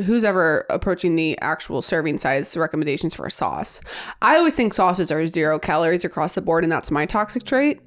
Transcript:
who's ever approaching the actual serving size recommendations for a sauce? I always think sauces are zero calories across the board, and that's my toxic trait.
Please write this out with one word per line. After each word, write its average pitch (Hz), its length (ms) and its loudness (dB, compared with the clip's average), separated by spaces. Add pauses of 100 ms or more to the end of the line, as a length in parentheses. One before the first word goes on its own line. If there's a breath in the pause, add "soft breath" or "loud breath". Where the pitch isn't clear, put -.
who's 226 180 2
ever 180 460 2
approaching 175 480 0
the 160 240 0
actual 147 400 -4
serving 160 380 -2
size 139 400 0
recommendations 156 560 -2
for - 100 -10
a - 60 -6
sauce? - 500 -4 (400 loud breath)
I 269 160 6
always 330 180 4
think 226 200 0
sauces 180 360 2
are 156 140 0
zero 156 340 0
calories 165 460 0
across 165 300 -2
the - 80 -4
board, 165 200 2
and 165 80 2
that's - 200 -2
my 151 160 0
toxic 214 380 -2
trait. 285 420 2